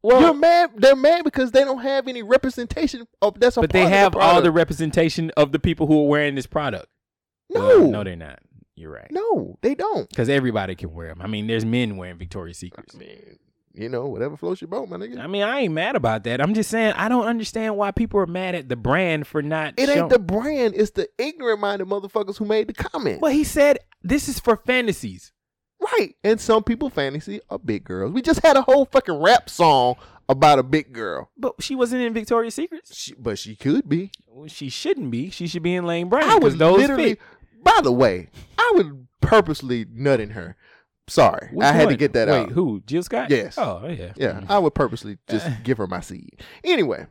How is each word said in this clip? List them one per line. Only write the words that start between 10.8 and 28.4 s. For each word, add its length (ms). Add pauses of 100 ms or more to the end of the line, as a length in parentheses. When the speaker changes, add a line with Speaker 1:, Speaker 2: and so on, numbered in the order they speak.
Speaker 1:
wear 180
'em. 100
I 60
mean, 200
there's 180
men 320
wearing 220
Victoria's 400
Secrets. 360
Speaker 2:
I 40
mean, 400 (340)
you 160
know, 180
whatever 300
floats 240
your 80
boat, 200
my 100
nigga. 200
Speaker 1:
I 80
mean, 160
I 180
ain't 140
mad 220
about 280
that. 160
I'm 140
just 160
saying 220
I 160
don't 180
understand 500
why 140
people 300
are 60
mad 280
at 140
the 80
brand 500
for 160
not 360
Speaker 2:
It 100
ain't 100
Speaker 1:
showing 120
Speaker 2:
the 80
brand. 580
It's 160
the 160 (100)
ignorant-minded 720
motherfuckers 480
who 80
made 240
the 60
comment. 480
Speaker 1:
Well, 100
he 120
said 340 (240)
this 260
is 100
for 180
fantasies. 760 (480)
Speaker 2:
Right. 340 (100)
And 160
some 220
people 280
fantasy 500 (100)
are 80
big 260
girls. 280
We 100
just 220